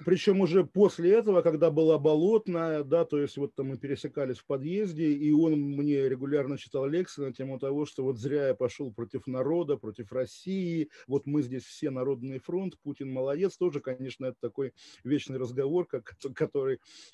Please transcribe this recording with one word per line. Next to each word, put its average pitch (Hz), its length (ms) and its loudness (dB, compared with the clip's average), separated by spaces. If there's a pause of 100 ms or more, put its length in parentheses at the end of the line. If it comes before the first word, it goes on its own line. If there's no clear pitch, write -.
причем 190 360 4
уже 180 240 4
после 180 480 4
этого, 208 280 4
когда 160 300 4
была 156 260 6
Болотная, 165 840 2
да, 160 220 2
то 147 140 -2
есть 143 180 -4
вот 139 180 -6
там 135 140 -6
мы 131 80 -8
пересекались 135 600 -6
в - 80 -20
подъезде, 160 680 -2
и 147 200 2
он 156 280 6
мне 143 480 0
регулярно 135 520 -2
читал 135 260 -4
лекции 156 380 -2
на 131 100 -6
тему 131 240 -8
того, 139 280 -2
что 139 180 -6
вот 127 160 -2
зря 135 300 0
я 127 60 4
пошел 127 380 -4
против - 320 -8
народа, 139 520 0
против 107 340 -10
России, 165 800 -4 (180)
вот 139 180 -2
мы 147 160 0
здесь 123 220 -4
все - 260 -6
народный 131 500 -4
фронт, 180 440 -6
Путин 143 280 -8
молодец. 139 460 -2
Тоже, 156 240 -2
конечно, 131 460 -8
это 123 120 -8
такой 135 340 -6 (300)
вечный 135 360 -2
разговор, 135 480 -2
как-, - 280 -8 (200)
который, 135 440 -2 (340)